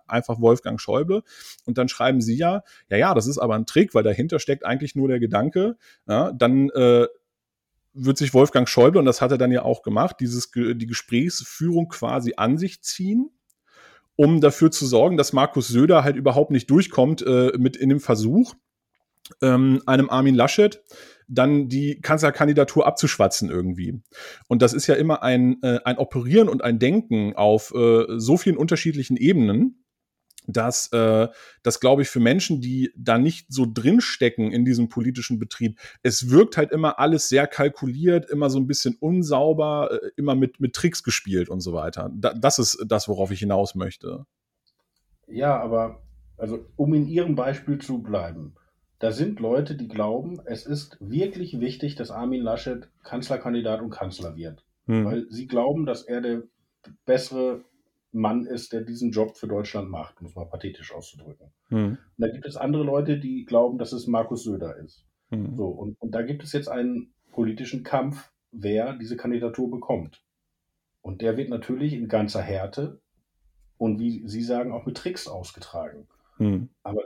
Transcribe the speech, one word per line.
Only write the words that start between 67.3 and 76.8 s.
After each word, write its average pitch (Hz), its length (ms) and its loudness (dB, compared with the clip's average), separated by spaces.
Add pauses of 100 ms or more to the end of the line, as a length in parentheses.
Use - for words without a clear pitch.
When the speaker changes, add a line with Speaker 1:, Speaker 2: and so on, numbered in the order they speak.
Speaker 2:
politischen 117 520 -8
Kampf, 143 480 -6 (200)
wer 110 420 -4
diese 117 240 -12
Kandidatur 120 540 -6
bekommt. 117 520 -10 (800)
Und 98 220 -12
der 113 140 -2
wird 131 120 -8
natürlich 127 440 -6
in 117 140 -8
ganzer 104 360 -4
Härte 101 580 -10 (800)
und, 110 200 -2
wie 117 280 -6
Sie 110 160 -8
sagen, 123 300 -6
auch 117 120 -12
mit 120 100 -10
Tricks - 320 -12
ausgetragen. 82 800 -16 (300)
Speaker 1:
Hm. 104 320 -4 (140)